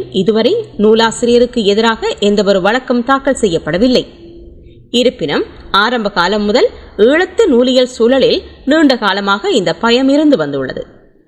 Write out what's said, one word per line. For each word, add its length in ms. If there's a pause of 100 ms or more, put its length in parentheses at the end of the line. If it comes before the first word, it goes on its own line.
(140)
இதுவரை 400 (240)
நூலாசிரியருக்கு 880
எதிராக 540
எந்தவொரு 420
வழக்கும் 420
தாக்கல் 360
செய்யப்படவில்லை. 640 (880)
இருப்பினும் 520 (300)
ஆரம்ப 360
காலம் 340
முதல் 240 (320)
ஈழத்து 460
நூலியல் 460
சூழலில் 480 (240)
நீண்ட 320
காலமாக 540
இந்த 240
பயம் 360
இருந்து 260
வந்துள்ளது. 460 (440)